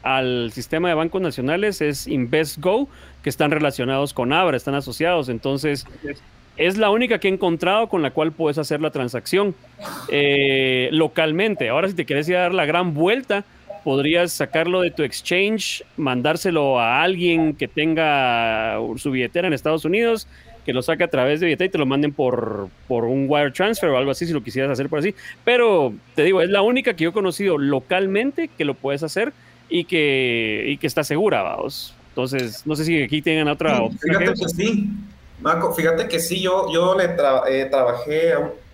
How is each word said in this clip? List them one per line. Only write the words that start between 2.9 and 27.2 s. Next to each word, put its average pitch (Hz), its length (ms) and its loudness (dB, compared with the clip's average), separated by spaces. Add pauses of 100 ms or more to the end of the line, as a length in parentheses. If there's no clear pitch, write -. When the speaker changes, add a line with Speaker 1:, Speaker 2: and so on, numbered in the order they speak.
Speaker 1:
que - 80 -2
están 151 200 2
relacionados 139 640 0
con 127 180 0
Abra, 165 240 2
están 139 200 -2
asociados. 143 520 -2
Entonces, 135 580 -4 (720)
es 180 220 2
la 214 120 4
única 226 280 2
que 202 100 0
he 190 40 2
encontrado 190 560 0
con 180 140 0
la 135 100 0
cual 160 200 0
puedes 151 260 -2
hacer 147 220 -2
la 156 100 -2
transacción, 147 640 -2 (540)
eh, 135 840 2
localmente. 160 760 0
Ahora, 156 200 0
si 196 60 -6
te 165 120 -4
querés 147 220 -2
ir 180 80 2
a 180 60 2
dar 180 120 0
la 175 120 2
gran 170 280 0
vuelta, 202 500 0 (400)
podrías 156 480 2
sacarlo 165 500 0
de 175 80 0
tu - 120 -4
exchange, 190 800 -2 (140)
mandárselo 143 840 0
a 120 240 2
alguien 170 520 2
que 139 120 -4
tenga 123 1120 0 (180)
su - 140 -4
billetera 131 380 -2
en 156 60 0
Estados 151 300 -2
Unidos, 220 420 0 (380)
que 107 100 -2
lo 127 80 0
saque 165 220 0
a 170 40 -4
través 143 320 2
de 180 60 2
billetera 165 220 0
y - 40 -2
te 170 60 -2
lo 143 80 2
manden 143 260 0
por, 110 560 -2 (180)
por 117 180 0
un 135 240 0
wire 143 220 2
transfer 202 380 -2
o 139 80 2
algo 135 140 0
así, 170 160 -4
si 165 60 -4
lo 143 100 -2
quisieras 131 280 -2
hacer 139 180 -2
por 160 100 -2
así. 185 160 -2 (300)
Pero, 208 500 4 (200)
te 156 100 2
digo, 185 180 4
es 180 80 0
la 202 120 4
única 247 320 2
que 160 100 0
yo 170 60 2
he - 40 -16
conocido 190 420 0